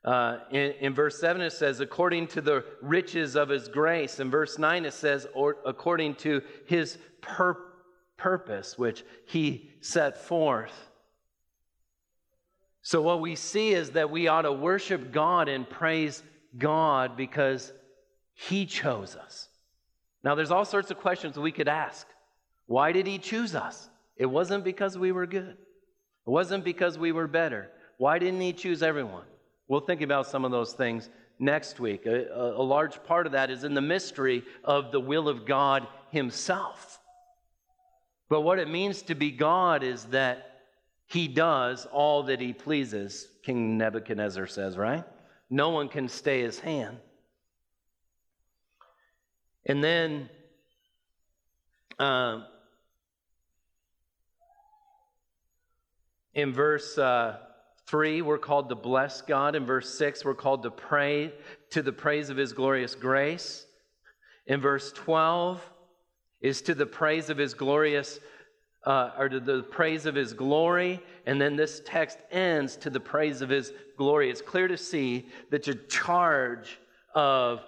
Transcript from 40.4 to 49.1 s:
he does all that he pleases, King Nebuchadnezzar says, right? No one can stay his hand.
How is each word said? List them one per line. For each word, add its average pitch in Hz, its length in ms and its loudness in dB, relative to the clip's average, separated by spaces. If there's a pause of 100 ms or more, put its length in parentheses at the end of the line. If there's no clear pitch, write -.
he 170 220 -2
does 131 580 2
all 143 380 2
that 131 180 0
he 123 120 -4
pleases, 110 760 -4 (160)
King 113 340 0
Nebuchadnezzar 107 680 -2
says, 95 300 -6
right? 127 260 0 (460)
No 143 200 2
one 147 180 0
can 131 220 -6
stay 135 320 0
his 113 180 -4
hand. 135 380 -6 (2750)